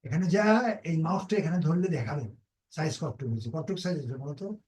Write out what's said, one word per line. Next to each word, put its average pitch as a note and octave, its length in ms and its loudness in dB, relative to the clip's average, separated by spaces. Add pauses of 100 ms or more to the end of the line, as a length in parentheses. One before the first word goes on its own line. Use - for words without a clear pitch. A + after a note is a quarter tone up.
এখানে D#3+ 260 0
যা, G#3+ 420 6 (120)
এই E3 140 0
মাউসটা F3+ 400 2
এখানে E3+ 220 2
ধরলে E3+ 280 2
দেখাবে A#2 480 -2 (360)
সাইজ A#2+ 280 -4
কতটুকু B2+ 320 -4
হয়েছে। A2+ 220 -4
কতটুকু E3+ 240 -4
সাইজ F3+ 200 -2
হয়েছে C3 200 -6
বলো C#3 160 -8
তো? G#3 240 -8 (100)